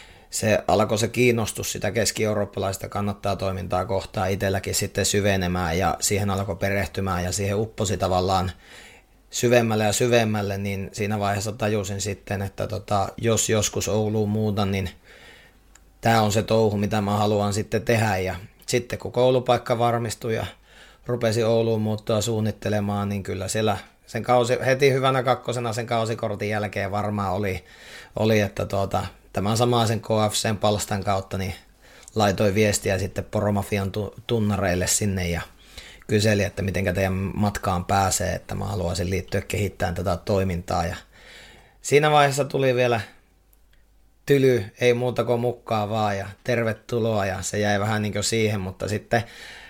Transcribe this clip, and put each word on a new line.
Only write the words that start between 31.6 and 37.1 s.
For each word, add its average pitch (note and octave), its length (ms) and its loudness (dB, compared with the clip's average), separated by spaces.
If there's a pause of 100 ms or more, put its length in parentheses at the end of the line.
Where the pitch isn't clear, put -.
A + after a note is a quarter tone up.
laitoin G#2 400 2
viestiä G2+ 420 2
sitten F#2 260 -4
Poromafian G2+ 680 0
tu-, G2+ 240 -6 (120)
tunnareille G2 600 2
sinne F#2+ 420 0
ja E2+ 120 -2 (640)
kyseli, G#2 360 4
että G2 180 -4
mitenkä F#2+ 320 0
teidän F#2+ 200 0